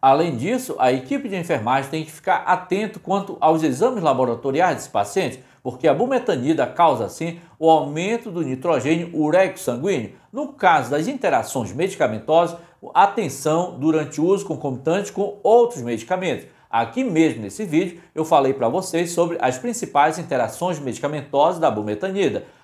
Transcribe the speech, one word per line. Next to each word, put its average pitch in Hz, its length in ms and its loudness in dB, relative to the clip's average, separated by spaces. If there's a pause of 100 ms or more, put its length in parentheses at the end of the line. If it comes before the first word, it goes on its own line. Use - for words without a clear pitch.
Além 143 340 4
disso, 208 420 -4
a 127 140 4
equipe 247 380 -4
de 190 60 -6
enfermagem 139 540 -2
tem 160 140 -6
que 156 80 -14
ficar - 340 -2
atento 202 540 -2
quanto 190 400 -4
aos 160 240 4
exames 175 400 2
laboratoriais 135 720 2
desse - 140 -12
paciente, 117 540 -2 (200)
porque - 240 -2
a 143 60 6
bumetanida 160 720 0
causa, 127 420 2
sim, 170 300 -8 (180)
o 160 120 2
aumento 160 600 0
do 175 120 -6
nitrogênio 151 760 0
ureico 156 420 2
sanguíneo. 127 560 -4 (180)
No 285 220 -6
caso 151 380 2
das 151 160 -2
interações 135 640 -2
medicamentosas, 156 880 0 (340)
atenção 170 880 2
durante 151 420 0
o 160 40 2
uso 190 200 2
concomitante 160 640 -4
com 196 300 -4
outros 233 400 4
medicamentos. 123 640 -4 (240)
Aqui 117 320 -2
mesmo 160 400 2
nesse 101 220 -8
vídeo 190 380 -2 (120)
eu 156 120 -4
falei 139 280 4
pra 127 140 0
vocês 170 440 -2
sobre 170 280 0
as 165 180 0
principais 160 640 0
interações 147 600 -2
medicamentosas 143 800 -2
da 156 120 2
bumetanida. 107 760 -2 (180)